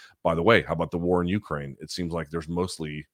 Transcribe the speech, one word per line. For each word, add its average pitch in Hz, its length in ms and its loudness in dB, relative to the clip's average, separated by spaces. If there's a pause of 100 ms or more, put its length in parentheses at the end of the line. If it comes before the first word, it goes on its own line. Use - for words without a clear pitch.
(240)
By 82 100 6
the 82 80 2
way, 95 220 2
how 82 100 -2
about 82 160 -2
the 90 80 -4
war 87 240 4
in 87 60 2
Ukraine? 73 520 -2
It 78 120 -12
seems 87 200 -4
like 82 200 -4
there's 80 160 -4
mostly 82 680 -4